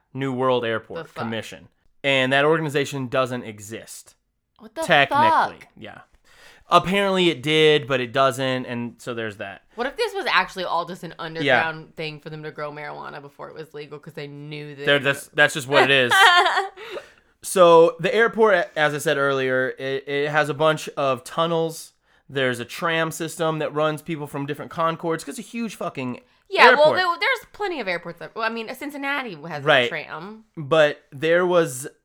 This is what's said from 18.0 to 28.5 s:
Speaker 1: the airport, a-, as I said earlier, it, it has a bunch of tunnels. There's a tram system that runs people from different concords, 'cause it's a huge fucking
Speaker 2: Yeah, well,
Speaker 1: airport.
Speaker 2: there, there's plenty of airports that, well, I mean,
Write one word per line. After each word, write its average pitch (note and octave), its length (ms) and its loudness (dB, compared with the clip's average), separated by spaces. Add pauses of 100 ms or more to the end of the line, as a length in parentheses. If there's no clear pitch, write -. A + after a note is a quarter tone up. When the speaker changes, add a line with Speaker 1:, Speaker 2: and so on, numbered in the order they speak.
Speaker 1:
the F#3+ 120 0
airport, A3 420 4
a-, E3 240 0
as D3 160 2
I D3+ 40 -4
said D3 180 0
earlier, C3 520 0 (100)
it, C3+ 300 -6
it C#3+ 220 -2
has D3 180 0
a D3 60 -4
bunch D#3 420 0
of C3+ 280 -2
tunnels. E3 680 -4 (360)
There's C3 320 -2
a A#2 40 -8
tram E3 480 -4
system D#3+ 480 -4
that C#3 120 -4
runs D3+ 300 -2
people D3 240 -8
from C#3 200 -8
different C#3+ 240 -10
concords, E3 540 -4
'cause - 140 -14
it's G3 80 -14
a - 40 -20
huge A#3 260 -8
fucking C3 440 -8 (300)
Speaker 2:
Yeah, E4 240 8
well, D4+ 200 6
Speaker 1:
airport. - 20 0
Speaker 2:
there, F#4 100 0 (140)
there's A#4+ 320 -2
plenty F4+ 280 -6
of G3+ 80 -6
airports E3+ 300 -6
that, D#3+ 160 -16
well, A3+ 100 -6
I A3+ 40 0
mean, A3+ 260 -8